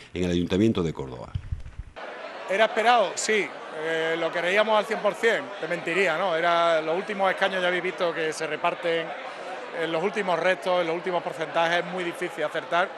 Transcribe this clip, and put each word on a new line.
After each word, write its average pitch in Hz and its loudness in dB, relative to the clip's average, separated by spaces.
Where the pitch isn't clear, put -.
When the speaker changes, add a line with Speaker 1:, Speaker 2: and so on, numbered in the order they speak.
Speaker 1:
en 87 -2
el 90 2
Ayuntamiento 92 4
de 80 0
Córdoba. 65 -10
Speaker 2:
¿Era 196 4
esperado? 220 4
Sí. 214 0
Eh, 160 0
¿lo 165 -2
creíamos 196 2
al 208 4
cien 208 -4
por 196 2
cien? 202 2
Te 160 -6
mentiría, 170 0
¿no? 180 0
Era, 170 4
los 156 0
últimos 196 0
escaños 190 0
ya 180 2
habéis 180 0
visto 175 -2
que 160 -2
se 160 -6
reparten 165 0
en 160 -2
los 160 0
últimos 190 0
restos, 180 2
en 170 0
los 160 0
últimos 175 -2
porcentajes, 170 0
es 175 -8
muy 185 -4
difícil 170 -6
acertar. 170 0